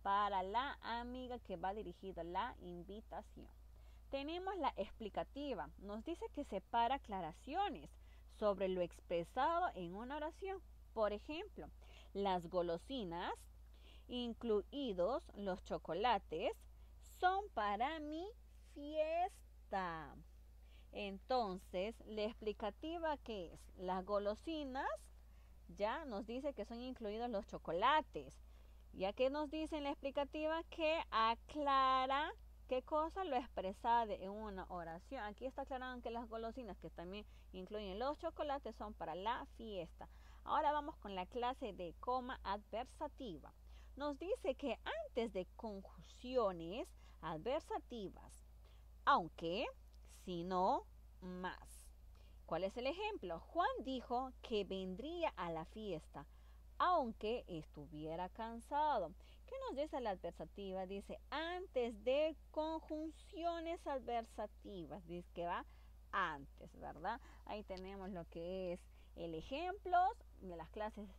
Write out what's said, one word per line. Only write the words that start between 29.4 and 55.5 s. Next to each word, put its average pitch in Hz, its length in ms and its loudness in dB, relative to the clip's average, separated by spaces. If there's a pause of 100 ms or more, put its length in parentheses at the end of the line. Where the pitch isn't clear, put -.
dice 311 280 0
en 294 40 -2
la 285 80 2
explicativa 302 800 0
que 320 400 4
aclara, 269 1200 6 (360)
¿qué 254 140 2
cosa? 320 420 2
Lo 294 100 2
expresado 233 800 4
en 190 180 -4
una 202 380 -4
oración. 180 560 -6
Aquí 214 220 -6
está 269 160 -4
aclarando 254 420 -4
que 226 80 -2
las 233 160 -4
golosinas, 226 500 -4
que 160 120 -8
también 190 360 -8 (240)
incluyen 190 480 -4
los 269 220 0
chocolates, 285 560 -2
son 220 180 -6
para 160 220 -4
la 240 300 -2 (100)
fiesta. 202 520 -6 (360)
Ahora 294 260 4
vamos 294 280 0
con 202 180 -6
la 185 100 0
clase 247 460 0
de 175 260 -6
coma 254 460 0
adversativa. 208 1080 -4 (440)
Nos 285 220 0
dice 370 360 2
que 247 240 0 (280)
antes 226 260 0
de 185 140 0 (100)
conjunciones 202 1300 0 (340)
adversativas, 214 1200 -2 (600)
aunque, 196 600 8 (580)
sino, 185 600 4 (360)
más. 180 680 -6 (580)
¿Cuál 165 160 0
es 190 140 0
el 247 100 0
ejemplo? 330 540 -2
Juan 349 260 2 (180)
dijo 254 480 0 (100)
que 208 220 2
vendría 202 640 -2
a 175 200 -2